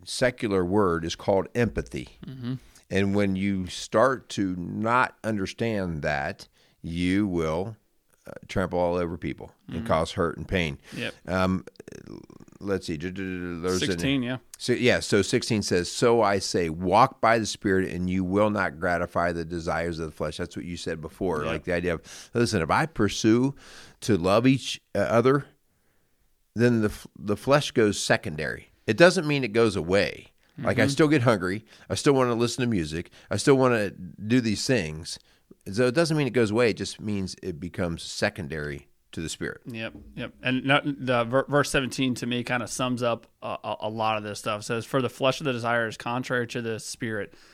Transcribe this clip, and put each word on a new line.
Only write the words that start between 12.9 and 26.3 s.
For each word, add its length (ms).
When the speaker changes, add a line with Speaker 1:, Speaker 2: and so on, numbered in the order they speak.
Speaker 1:
Du-, 140
du-du-du, 500
there's 200
an 80
Speaker 2:
Sixteen, 340
yeah. 140
Speaker 1:
So, 160
yeah, 260
so 220
sixteen 400
says, 300
"So 300
I 180
say, 300
walk 520
by 180
the 60
Spirit, 460
and 180
you 140
will 260
not 300
gratify 520
the 140
desires 540
of 80
the 40
flesh." 260
That's 180
what 100
you 120
said 240
before, 420
Speaker 2:
Yep. 40
Speaker 1:
like, 180
the 80
idea 220
of, 380
listen, 280
if 100
I 140
pursue 720
to 160
love 300
each, 340
uh, 40
other, 460